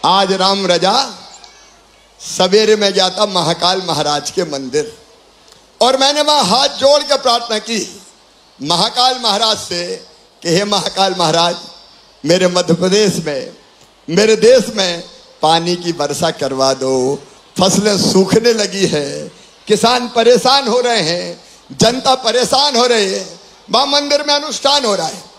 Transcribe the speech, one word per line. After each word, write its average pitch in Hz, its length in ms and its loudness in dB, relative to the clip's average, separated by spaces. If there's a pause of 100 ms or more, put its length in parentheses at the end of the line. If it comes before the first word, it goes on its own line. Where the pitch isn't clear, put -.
आज 190 300 2
राम 190 340 0
रजा, 175 260 2 (1300)
सवेरे 208 540 2
मैं 202 180 0
गया 185 160 2
था 208 160 -2
महाकाल 180 640 -2
महाराज 147 440 -2
के 185 120 -2
मंदिर 139 480 -4 (920)
और 254 160 4
मैंने 285 240 2
वहां 294 240 2
हाथ 269 320 0
जोड़ 285 240 4
के 285 160 -2
प्रार्थना 233 420 -2
की 226 180 -6 (840)
महाकाल 240 640 0
महाराज 214 340 0
से 175 260 -8 (580)
कि 202 140 0
हे 196 100 2
महाकाल 196 540 -2
महाराज, 170 360 2 (680)
मेरे 180 240 2
मध्य 175 260 0
प्रदेश 185 520 0
में, 139 280 -8 (540)
मेरे 214 300 2
देश 226 380 4
में 175 280 -4 (380)
पानी 165 340 2
की 170 160 -6
वर्षा 147 420 -2
करवा 135 420 -2
दो, 131 440 -2 (360)
फसलें 196 440 2
सूखने 220 540 2
लगी 196 340 -2
है, 147 440 -6 (360)
किसान 233 400 2
परेशान 247 600 4
हो 240 120 2
रहे 233 240 0
हैं, 170 380 -6 (280)
जनता 254 540 2
परेशान 254 520 0
हो 240 120 4
रही 208 240 0
है। 196 140 -6 (440)
वहां 240 200 0
मंदिर 285 380 0
में 294 80 0
अनुष्ठान 285 500 -2
हो 208 100 0
रहा 165 120 -4
है - 160 -12 (160)